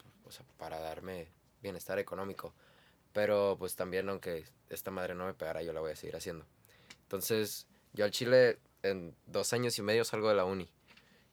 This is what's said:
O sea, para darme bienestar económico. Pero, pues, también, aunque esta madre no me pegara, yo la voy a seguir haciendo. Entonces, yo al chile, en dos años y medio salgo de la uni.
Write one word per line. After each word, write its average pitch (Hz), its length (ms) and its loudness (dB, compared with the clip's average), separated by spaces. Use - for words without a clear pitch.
O - 40 -20
sea, - 140 -20
para 80 220 -10
darme 82 480 -8
bienestar 95 360 -6
económico. 95 560 -8
Pero, 101 460 4
pues, 92 180 -6
también, 92 320 -2
aunque 90 360 -6
esta 90 200 -10
madre 90 240 -4
no 90 120 -4
me 95 80 -6
pegara, 80 280 -6
yo 82 100 -4
la 78 80 -4
voy 80 120 -4
a 76 40 -10
seguir 82 200 -10
haciendo. 82 280 -10
Entonces, 104 640 -2
yo 104 120 2
al 104 60 2
chile, 123 480 6
en 92 320 -2
dos 101 260 0
años 120 260 0
y 110 40 -4
medio 110 220 4
salgo 110 240 0
de 107 60 6
la 95 100 6
uni. 92 240 -2